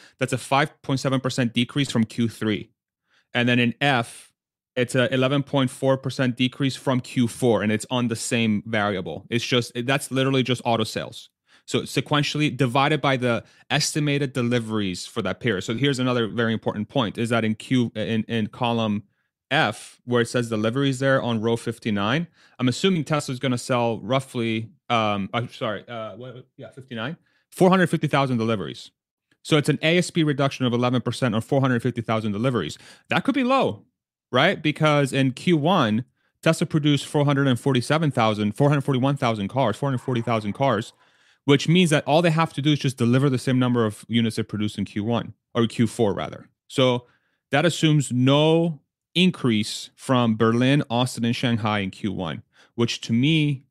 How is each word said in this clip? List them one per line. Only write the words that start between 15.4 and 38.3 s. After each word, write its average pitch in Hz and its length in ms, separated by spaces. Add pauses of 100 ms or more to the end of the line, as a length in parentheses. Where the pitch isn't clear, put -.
So 120 120
here's 135 240
another 123 280
very 113 260
important 104 360
point, 117 280
is 113 120
that 117 140
in 110 120
Q, 123 400
in, 107 280
in 113 240
column 113 560 (480)
F, 131 540
where 120 160
it 117 60
says 120 220
deliveries 123 500
there 135 220
on 113 200
row 117 140
fifty-nine, 113 720 (320)
I'm 247 80
assuming 190 360
Tesla's 143 360
gonna 123 180
sell 117 420
roughly, 113 680 (200)
um, 104 440
I'm 117 160
sorry, 107 380
uh, 110 280
what, 123 320 (100)
yeah, 123 140
fifty-nine, 127 460 (340)
four 185 180
hundred 180 180
fifty 156 200
thousand 135 300
deliveries. 104 540 (520)
So 156 140
it's 147 120
an 143 120
A 165 160
S 175 140
P 165 120
reduction 139 420
of 117 80
eleven 123 280
percent 117 340
on 113 60
four 135 200
hundred 127 200
fifty 120 200
thousand 110 300
deliveries. 110 460 (320)
That - 140
could 269 120
be 277 80
low, 240 420 (460)
right? 156 300
Because 147 520
in 135 200
Q 175 240
one, 135 480 (380)
Tesla 160 220
produced 147 400
four 147 200
hundred 139 220
and 123 120
forty-seven 139 520
thousand, 107 420